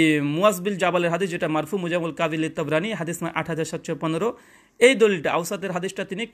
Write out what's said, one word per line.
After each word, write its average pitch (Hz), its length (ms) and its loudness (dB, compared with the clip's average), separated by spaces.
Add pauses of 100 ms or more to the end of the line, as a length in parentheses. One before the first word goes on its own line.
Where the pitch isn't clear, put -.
(220)
মুয়াজ 175 400 2
বিন 202 160 -2
জাবালের 175 360 2
হাদিস 175 160 -2
যেটা 170 180 -2
মারফু, 156 300 -2
মুজামুল 170 420 -2
কাবিল 160 300 0
তাবরানি, 156 440 -2
হাদিস 165 240 -6
নম্বর 165 220 -6
আট 156 120 -2
হাজার 160 200 -4
সাতশো 165 300 -6
পনেরো, 165 280 -2 (500)
এই 254 160 8
দলিলটা, 196 360 4
আওসাতের 175 400 -4
হাদিসটা 190 340 -6
তিনি 196 180 -6 (100)